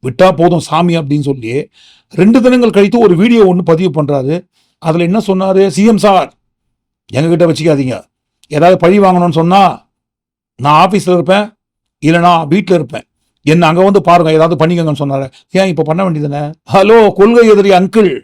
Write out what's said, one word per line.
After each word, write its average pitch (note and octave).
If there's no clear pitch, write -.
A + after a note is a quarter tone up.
"விட்டா F3+
போதும் E3+
சாமி" E3+
அப்படின்னு C#3+
சொல்லி A#2+
ரெண்டு A3
தினங்கள் B3
கழித்து G3+
ஒரு F#3
வீடியோ A3+
ஒண்ணு F3+
பதிவு F3
பண்றாரு. C#3+
அதுல E3
என்ன G#3
சொன்னாரு? F#3+
"சி F3
எம் G#3
சார், F#3+
எங்ககிட்ட D#3+
வச்சுக்காதீங்க. C#3
ஏதாவது E3
பழி F3+
வாங்கணும்னு F3
சொன்னா F#3
நான் C#3+
ஆபீஸ்ல F3+
இருப்பேன், F#3
இல்லைனா E3+
வீட்டுல G3
இருப்பேன், A#2
என்ன E3
அங்க E3+
வந்து G3
பாருங்க, E3+
ஏதாவது E3
பண்ணிக்கங்கன்னு" D#3+
சொன்னாரு. C#3
ஏன் F#3+
இப்ப D#3
பண்ண E3
வேண்டியதுதானே? D3
"ஹலோ G#3
கொள்கை A#3
எதிரி G3
அங்கிள் F#3+